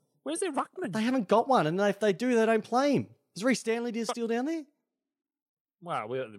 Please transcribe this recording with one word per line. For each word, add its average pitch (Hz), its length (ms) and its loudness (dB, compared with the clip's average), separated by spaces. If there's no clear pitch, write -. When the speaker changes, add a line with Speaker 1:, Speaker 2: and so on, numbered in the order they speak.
Speaker 1:
Where's 320 160 -6
their 370 120 -4
ruckman? 269 400 -6
Speaker 2:
They 214 100 -2
haven't 247 260 0
got 226 200 4
one, 220 200 4
and 175 120 0
if 202 200 0
they 214 120 4
do, 240 220 0
they 226 120 4
don't 226 180 2
play 277 300 2
him. 127 120 2
Is 175 80 -4
Reece 247 160 2
Stanley 233 440 -2
still 233 220 -4
down 233 200 0
there? 320 180 -4
Speaker 1:
Well, 139 260 -4
we, 127 100 -2